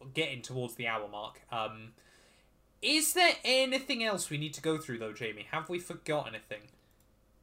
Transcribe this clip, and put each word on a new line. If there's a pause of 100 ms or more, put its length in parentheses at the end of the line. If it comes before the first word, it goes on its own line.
(140)
getting
towards
the
hour
mark. (100)
Um, (880)
is
there (100)
anything
else
we
need
to
go
through,
though,
Jamie?
Have
we
forgot
anything? (720)